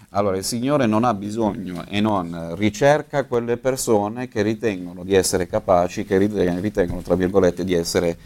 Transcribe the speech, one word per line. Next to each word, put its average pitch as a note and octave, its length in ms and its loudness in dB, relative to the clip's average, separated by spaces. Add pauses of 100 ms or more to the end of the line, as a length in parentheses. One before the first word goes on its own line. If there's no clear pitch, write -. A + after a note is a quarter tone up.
(120)
Allora, G2 260 2
il F#2+ 60 -4
Signore B2+ 420 0
non G#2+ 180 2
ha B2 100 2
bisogno G2 720 -4
e G2+ 140 -2
non F2 560 -2
ricerca C#3 680 0
quelle A#2+ 340 -2
persone B2 720 0
che A2+ 140 -2
ritengono G2 640 -4
di F#2+ 100 2
essere F2+ 320 2
capaci, F#2 580 0
che F#2+ 140 2
rite-, F#2+ 420 2
ritengono, F2+ 420 -2
tra F2+ 140 0
virgolette, F2+ 480 0
di F#2 100 0
essere, E2+ 520 0